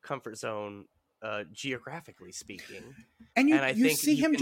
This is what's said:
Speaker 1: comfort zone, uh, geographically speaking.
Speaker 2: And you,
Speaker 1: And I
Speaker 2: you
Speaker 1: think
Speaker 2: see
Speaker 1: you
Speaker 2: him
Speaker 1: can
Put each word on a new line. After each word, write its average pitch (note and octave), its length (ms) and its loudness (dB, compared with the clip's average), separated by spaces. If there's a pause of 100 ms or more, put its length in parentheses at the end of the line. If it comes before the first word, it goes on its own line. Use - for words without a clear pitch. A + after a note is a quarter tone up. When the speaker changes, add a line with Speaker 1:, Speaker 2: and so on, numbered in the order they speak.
Speaker 1:
comfort B2 340 -10
zone, G#2 500 -8 (360)
uh, G#2+ 220 -6 (100)
geographically C3 800 -10
speaking. - 500 -16 (540)
Speaker 2:
And C4+ 100 4
you, D#4 80 6
Speaker 1:
And C#4 80 4
I C4 60 2
Speaker 2:
you A#3 160 4
Speaker 1:
think - 140 4
Speaker 2:
see D4 160 4
Speaker 1:
you C#4 100 2
Speaker 2:
him D#4+ 60 4
Speaker 1:
can C#4+ 100 2